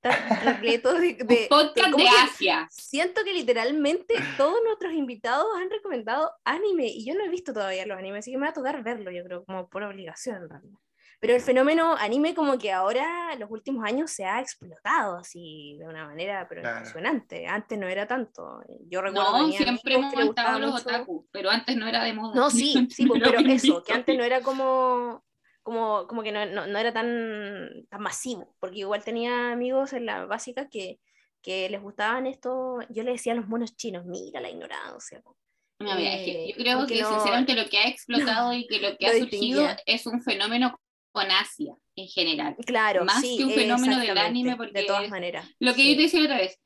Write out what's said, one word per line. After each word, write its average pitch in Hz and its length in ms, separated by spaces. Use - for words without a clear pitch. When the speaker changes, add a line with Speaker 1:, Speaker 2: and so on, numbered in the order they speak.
Speaker 1:
está - 420
repleto 233 500
de, 349 240
Speaker 2:
<laughs> - 40
Un 233 60
Speaker 1:
de, 226 200
Speaker 2:
podcast 302 440
Speaker 1:
como 294 120
Speaker 2:
de 247 60
Speaker 1:
que 247 80
Speaker 2:
Asia. 294 540
Speaker 1:
siento 359 520
que 381 100
literalmente 285 800
todos 311 280
nuestros 381 280
invitados 254 520
han 370 140
recomendado 311 640
anime, 339 420
y 214 180
yo 269 80
no 415 100
he 359 60
visto 349 240
todavía 190 320
los 196 120
animes, 196 220
así 240 120
que 262 60
me 277 80
va 311 40
a 320 40
tocar 277 300
verlo, 214 280
yo 175 120
creo, 180 220
como 185 240
por 196 140
obligación, 196 600
en 156 60
realidad. - 280
Pero 233 160
el 247 60
fenómeno 294 560
anime 277 360
como 277 240
que 214 140
ahora, 285 640
los 208 160
últimos 226 340
años, 269 240
se 196 160
ha 214 160
explotado 196 800
así 156 580
de 160 100
una 160 200
manera, 180 420
pero 170 140
Speaker 3:
Claro. 117 140
Speaker 1:
impresionante. 170 680
Antes 214 320
no 190 100
era 202 200
tanto. 208 560
Yo 185 140
recuerdo 196 300
Speaker 2:
No, 269 120
Speaker 1:
tenía 202 140
Speaker 2:
siempre 247 340
Speaker 1:
amigos 254 80
Speaker 2:
hemos 277 120
Speaker 1:
que 262 60
les 220 100
Speaker 2:
estado 233 180
Speaker 1:
gustaba 262 120
Speaker 2:
los 277 120
Speaker 1:
mucho. 247 180
Speaker 2:
otaku, 240 420
pero 196 200
antes 240 260
no 220 100
era 226 160
de 226 100
moda. 220 200
Speaker 1:
No, 254 180
Speaker 2:
<laughs> 269 220
Speaker 1:
sí, - 20
Speaker 2:
Antes 247 200
Speaker 1:
sí, 240 100
pues, 240 140
Speaker 2:
no 226 80
era 247 100
Speaker 1:
pero 302 60
Speaker 2:
bien 262 120
Speaker 1:
eso, 254 120
Speaker 2:
visto. 170 160
Speaker 1:
que 214 100
antes 247 240
no 247 60
era 247 180
como... 254 840
Como, 220 460
como 233 160
que 214 80
no, 208 160
no, 185 180
no 202 140
era 233 120
tan, 220 760
tan 202 140
masivo, 202 580
porque 185 200
igual 208 240
tenía 240 480
amigos 262 420
en 240 140
la 190 180
básica 240 440
que, 190 280
que 185 260
les 202 140
gustaban 220 420
esto, 254 540
yo 220 140
les 247 100
decía 233 200
a - 20
los 220 120
monos 226 300
chinos, 185 300
"Mira 175 340
la 101 80
ignorancia, - 720
po". - 160
Speaker 2:
No, 208 200
mira, 180 180
es 190 100
que 165 200
Speaker 1:
Eh, - 40
Speaker 2:
yo 214 140
creo 247 160
Speaker 1:
porque 247 160
Speaker 2:
que 214 80
Speaker 1:
no, 214 100
Speaker 2:
sinceramente 214 400
lo 220 160
que 202 80
ha 226 100
explotado 240 600
Speaker 1:
<laughs> 240 60
no, - 20
Speaker 2:
y 240 100
que 214 140
lo 196 180
que 190 80
Speaker 1:
no 226 60
Speaker 2:
ha 233 80
surgido 247 420
Speaker 1:
distinguía. 294 240
Speaker 2:
es 233 220
un 240 160
fenómeno 233 520
con 196 160
Asia 208 460
en 190 100
general. - 480
Speaker 1:
Claro, 214 380
Speaker 2:
Más 196 160
Speaker 1:
sí, 247 180
Speaker 2:
que 269 60
un 262 80
fenómeno 247 480
del 220 120
Speaker 1:
exactamente, 202 180
Speaker 2:
anime, 247 220
Speaker 1:
de 247 40
Speaker 2:
porque 202 280
Speaker 1:
todas 202 200
Speaker 2:
es 208 60
Speaker 1:
maneras, 175 360
Speaker 2:
lo 247 140
que 247 80
Speaker 1:
sí. 277 100
Speaker 2:
yo 285 60
te 302 60
decía 330 180
la 302 60
otra 269 100
vez 190 280